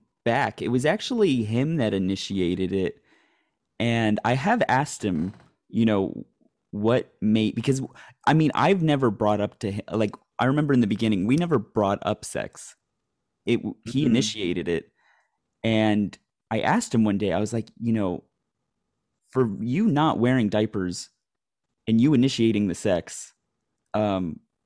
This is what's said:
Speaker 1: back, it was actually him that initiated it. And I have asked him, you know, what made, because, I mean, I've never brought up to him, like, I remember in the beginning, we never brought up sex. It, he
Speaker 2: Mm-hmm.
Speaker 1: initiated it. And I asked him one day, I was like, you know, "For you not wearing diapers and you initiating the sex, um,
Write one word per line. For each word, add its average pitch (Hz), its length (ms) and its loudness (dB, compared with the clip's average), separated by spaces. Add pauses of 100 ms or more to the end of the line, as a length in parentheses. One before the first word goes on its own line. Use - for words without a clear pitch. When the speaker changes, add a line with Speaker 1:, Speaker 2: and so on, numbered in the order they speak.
(240)
Speaker 1:
back, 117 380 -2
it 90 60 -2
was 127 180 0
actually 185 560 0
him 127 340 -2
that 110 160 0
initiated 92 800 -2
it. 95 300 -4 (800)
And 113 440 0
I 120 100 2
have 196 340 0
asked 131 360 -2
him, 90 300 -4 (340)
you 113 160 2
know, 101 400 0 (460)
what 107 500 0
made, 110 340 2
because, 131 280 -2 (440)
I 143 80 4
mean, 156 200 4
I've 170 280 2
never 139 280 2
brought 104 300 0
up - 200 -4
to 101 120 -4
him, 104 100 -8 (100)
like, 107 200 0 (260)
I 120 80 2
remember 143 260 2
in 127 80 6
the 110 60 4
beginning, 104 400 0
we 131 100 2
never 170 220 0
brought 101 440 -2
up - 220 -4
sex. - 520 -10 (680)
It, 117 140 2 (240)
he 131 200 -2
Speaker 2:
Mm-hmm. - 20 2
Speaker 1:
initiated 101 640 -2
it. - 240 -4 (720)
And 107 540 0 (340)
I 110 100 -4
asked 185 340 -2
him 113 100 4
one 101 140 0
day, 98 140 -2
I 90 80 0
was 107 120 -4
like, 113 180 -6 (100)
you 113 120 -2
know, 98 320 -2 (1080)
"For 120 300 0
you 135 260 0
not 147 320 2
wearing 120 300 2
diapers 101 640 -2 (760)
and 113 140 4
you 147 140 4
initiating 113 540 2
the 87 60 -2
sex, - 600 -4 (580)
um, 98 480 -2 (260)